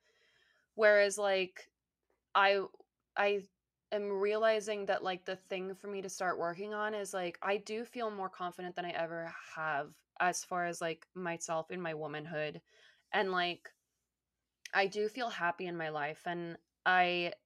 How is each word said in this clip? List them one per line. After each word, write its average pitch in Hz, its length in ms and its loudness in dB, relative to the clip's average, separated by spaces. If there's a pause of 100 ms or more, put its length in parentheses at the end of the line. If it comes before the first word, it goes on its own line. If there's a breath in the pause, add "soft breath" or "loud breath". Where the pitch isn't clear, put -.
(760)
Whereas, 208 420 8
like, 190 540 0 (640)
I, 196 280 6 (540)
I 202 300 2 (440)
am 202 200 -2
realizing 208 760 2
that, 190 160 0
like, 185 220 -4
the 190 120 -4
thing 190 380 -6
for 202 120 -14
me 202 160 -6
to 190 60 -8
start 185 300 0
working 175 340 -4
on 214 200 -2
is, 202 220 -6
like, 175 260 -4
I 202 160 2
do 214 280 -6
feel 233 260 -6
more 190 180 -6
confident 180 460 -8
than 175 100 -4
I 175 60 -4
ever 165 420 -4 (220)
have 156 400 -2 (240)
as 175 240 2
far 180 220 -2
as, 170 160 -4
like, 165 340 -4
myself 170 560 -4
in 185 100 -6
my 160 120 -4
womanhood. 151 680 -6 (520 soft breath)
And, 196 180 2
like, 175 380 0 (1040)
I 196 140 4
do 208 220 -2
feel 233 200 -4
happy 175 380 -2
in 175 100 -6
my 160 120 -4
life, 151 380 -4
and 170 300 -6 (280)
I 175 480 4 (120)